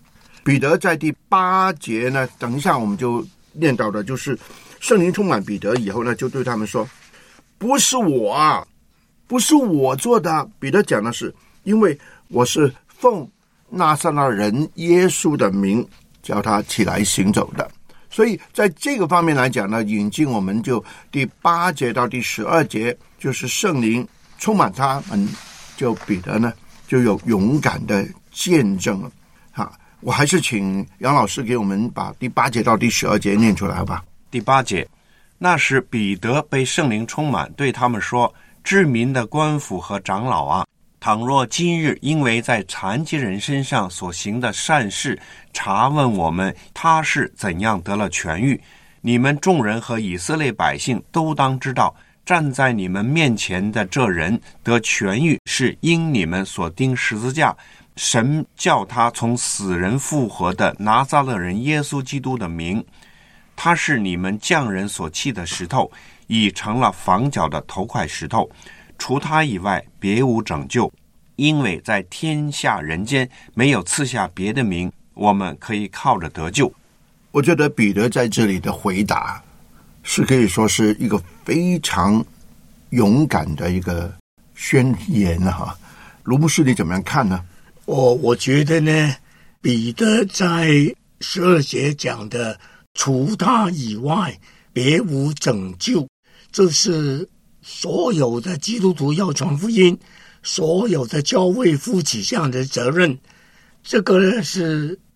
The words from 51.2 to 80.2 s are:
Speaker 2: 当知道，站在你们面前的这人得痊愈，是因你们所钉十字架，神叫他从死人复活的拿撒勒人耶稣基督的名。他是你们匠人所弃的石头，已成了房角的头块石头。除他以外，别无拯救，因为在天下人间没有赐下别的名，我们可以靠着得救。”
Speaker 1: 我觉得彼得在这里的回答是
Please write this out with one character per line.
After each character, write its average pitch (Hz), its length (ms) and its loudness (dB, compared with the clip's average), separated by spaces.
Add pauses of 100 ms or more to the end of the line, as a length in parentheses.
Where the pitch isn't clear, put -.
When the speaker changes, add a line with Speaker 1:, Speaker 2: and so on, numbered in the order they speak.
Speaker 2:
当 135 240 2
知 135 120 -6
道， 123 240 0 (300)
站 160 260 0
在 127 220 2
你 95 140 -2
们 98 180 -2
面 139 320 2
前 95 340 -4
的 107 140 -2
这 113 240 0
人 87 320 0 (220)
得 117 160 4
痊 101 360 -2
愈， 151 300 2
是 - 360 -2
因 165 320 0
你 92 120 2
们 92 200 -2
所 85 260 -6
钉 131 240 0
十 113 240 -4
字 127 120 -4
架， 135 240 0 (400)
神 135 480 0 (120)
叫 143 280 2
他 117 280 0
从 120 260 -2
死 95 400 -4
人 98 220 0
复 139 280 -2
活 92 260 -2
的 98 260 0
拿 110 240 2
撒 147 180 2
勒 131 160 -2
人 92 260 -4
耶 151 200 0
稣 143 180 -6
基 135 180 -6
督 131 160 -4
的 101 140 -6
名。 82 340 -4 (720)
他 170 200 0
是 147 240 0
你 92 180 -2
们 95 220 -2
匠 139 320 0
人 95 180 -4
所 87 180 -8
弃 127 240 -6
的 95 140 -8
石 87 220 -8
头， 131 240 -2 (340)
已 110 240 2
成 107 300 -6
了 110 120 2
房 101 380 0
角 92 180 -2
的 73 200 -4
头 95 180 -8
块 107 220 -4
石 - 200 -10
头。 110 220 -2 (480)
除 131 220 -4
他 156 240 0
以 107 160 -4
外， 92 260 -2 (140)
别 104 240 0
无 113 180 2
拯 73 260 -6
救， 117 240 -2 (440)
因 151 240 2
为 101 220 -2
在 104 220 -2
天 151 480 -4
下 113 300 -2
人 80 240 -4
间 131 240 -2 (240)
没 139 160 2
有 107 140 2
赐 139 240 -4
下 110 260 -2
别 95 180 -4
的 127 120 -2
名， 90 280 -2 (220)
我 104 180 2
们 95 280 0
可 110 160 -8
以 104 140 -4
靠 123 280 -2
着 82 140 -6
得 80 180 -6
救。” - 240 0 (560)
Speaker 1:
我 147 100 -2
觉 135 140 4
得 226 160 2
彼 107 240 2
得 113 160 2
在 120 180 0
这 110 200 2
里 95 120 0
的 101 140 -4
回 104 300 -2
答 - 380 -2 (600)
是 - 220 -2